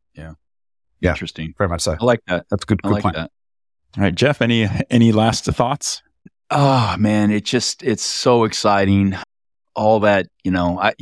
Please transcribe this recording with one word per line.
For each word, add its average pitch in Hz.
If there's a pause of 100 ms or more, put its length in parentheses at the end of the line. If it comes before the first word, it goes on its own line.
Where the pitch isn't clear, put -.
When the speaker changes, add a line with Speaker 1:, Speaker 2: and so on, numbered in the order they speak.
(140)
Speaker 1:
Yeah. 80 (680)
Speaker 2:
Yeah. 90
Speaker 1:
Interesting. 82
Speaker 2:
Very 98
much 82
so. 80
Speaker 1:
I 113
like 120
that. 87
Speaker 2:
That's 107
a -
good, 107
Speaker 1:
I 98
Speaker 2:
good 104
Speaker 1:
like 101
Speaker 2:
point. 90
Speaker 1:
that. 80 (640)
Speaker 3:
All 98
right, 87
Jeff, 139
any, 117 (220)
any 117
last 110
thoughts? - (480)
Speaker 1:
Oh, 127
man, 107
it 104
just, -
it's 165
so 120
exciting. 98 (600)
All 107
that, 101 (180)
you 95
know, 90
I, 101